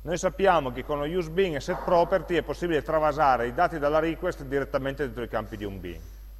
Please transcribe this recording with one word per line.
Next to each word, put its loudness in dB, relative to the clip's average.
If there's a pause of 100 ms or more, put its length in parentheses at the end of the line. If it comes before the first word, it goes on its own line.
Noi -4
sappiamo 4
che -8
con -2
lo -2
use -2
bin 0
e -2
set -4
property 2
è 4
possibile 0
travasare 4
i -4
dati 2
dalla 2
request -2
direttamente -2
dentro -6
i -6
campi -4
di -6
un -8
bin. -10 (380)